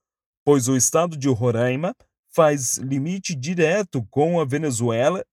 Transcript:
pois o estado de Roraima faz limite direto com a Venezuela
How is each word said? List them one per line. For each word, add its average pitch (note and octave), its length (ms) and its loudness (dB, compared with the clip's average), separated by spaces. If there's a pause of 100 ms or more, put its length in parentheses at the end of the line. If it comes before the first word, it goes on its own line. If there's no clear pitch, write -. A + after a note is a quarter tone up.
(460)
pois C#3 240 4
o C3+ 80 4
estado D#3+ 400 0
de C3+ 100 -2
Roraima B2 680 0 (400)
faz D3 440 2
limite D#3 580 -4
direto D#3+ 760 -2
com E3 300 0
a D#3 60 0
Venezuela C3 880 0